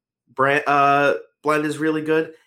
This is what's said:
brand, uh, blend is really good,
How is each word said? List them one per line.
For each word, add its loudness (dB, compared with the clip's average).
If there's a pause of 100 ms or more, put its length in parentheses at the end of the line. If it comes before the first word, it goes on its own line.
(340)
brand, 0
uh, 2 (280)
blend -2
is -6
really -2
good, -2 (120)